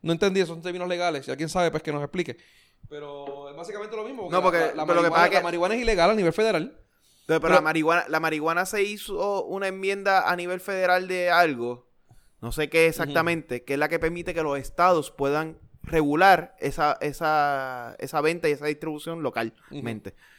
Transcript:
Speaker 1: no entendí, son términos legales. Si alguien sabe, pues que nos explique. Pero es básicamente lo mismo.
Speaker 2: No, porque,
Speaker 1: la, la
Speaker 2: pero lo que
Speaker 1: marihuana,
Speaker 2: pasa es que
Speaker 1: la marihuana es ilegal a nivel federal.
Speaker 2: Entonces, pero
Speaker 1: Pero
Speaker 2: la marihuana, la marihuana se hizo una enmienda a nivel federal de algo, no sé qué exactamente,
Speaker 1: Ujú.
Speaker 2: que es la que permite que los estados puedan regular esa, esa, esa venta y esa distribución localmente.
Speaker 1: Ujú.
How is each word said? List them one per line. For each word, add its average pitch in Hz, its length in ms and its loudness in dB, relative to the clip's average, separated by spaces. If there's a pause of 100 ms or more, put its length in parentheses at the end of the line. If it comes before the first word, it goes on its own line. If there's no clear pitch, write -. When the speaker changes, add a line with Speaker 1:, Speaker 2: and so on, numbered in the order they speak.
Speaker 1:
no 165 100 -2
entendí, 190 320 2
son 165 160 -8
términos 180 280 -6
legales. 175 360 -2
Si 131 60 -10
alguien 147 180 -6
sabe, 175 220 0
pues 156 120 -6
que 147 100 -6
nos 147 100 -4
explique. 147 340 -6 (540)
Pero 143 600 -14
es 143 60 -18
básicamente 208 400 -10
lo 214 80 -8
mismo. 226 260 -10
Speaker 2:
No, 180 120 2
porque, 180 160 4
Speaker 1:
la, 160 160 0
la 156 120 -4
Speaker 2:
pero 170 140 4
lo - 20 4
que 170 80 4
Speaker 1:
marihuana, - 40 -
Speaker 2:
pasa 165 100 8
es 180 60 4
que 196 60 2
Speaker 1:
la 165 60 4
marihuana 175 340 0
es 254 40 -2
ilegal 202 300 4
a 226 40 2
nivel 175 200 2
federal. 214 300 0
Speaker 2:
Entonces, - 160 -16 (460)
pero 160 140 2
Speaker 1:
Pero 160 140 4
Speaker 2:
la 185 60 10
marihuana, 156 480 2
la 160 120 0
marihuana 160 460 -2
se 202 160 -2
hizo 202 640 -4
una 190 240 -4
enmienda 190 640 0
a 180 60 0
nivel 180 240 -6
federal 185 480 0
de 180 220 0
algo, 127 560 2 (540)
no 117 120 -8
sé 151 180 -4
qué 165 160 6
exactamente, 160 680 0
Speaker 1:
Ujú. 123 100 -10
Speaker 2:
que 139 80 -4
es 139 40 -2
la 151 100 2
que 165 100 -2
permite 170 360 -4
que 165 80 -2
los 143 160 -2
estados 170 520 2
puedan 151 480 -2 (240)
regular 160 760 4
esa, 147 420 -2
esa, 139 1000 -2
esa 147 220 -4
venta 165 280 0
y 147 40 2
esa 143 140 -4
distribución 156 560 -6
localmente. 117 880 -6
Speaker 1:
Ujú. - 80 -20 (200)